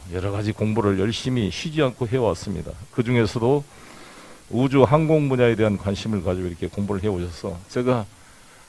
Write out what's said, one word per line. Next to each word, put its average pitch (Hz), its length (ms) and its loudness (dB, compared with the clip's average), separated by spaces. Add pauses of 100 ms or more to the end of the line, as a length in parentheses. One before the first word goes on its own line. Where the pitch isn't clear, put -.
(140)
여러 92 180 -4
가지 104 200 -2
공부를 107 480 0
열심히 113 520 -2
쉬지 156 300 -4
않고 127 260 -2
해왔습니다. 98 640 -2 (200)
그 127 120 0
중에서도 120 600 2 (880)
우주 131 340 4
항공 151 460 4
분야에 123 260 4
대한 107 220 2
관심을 101 460 -2
가지고 90 240 -2
이렇게 87 200 -6
공부를 101 360 -4
해오셔서 90 560 -4 (100)
제가 123 360 0 (640)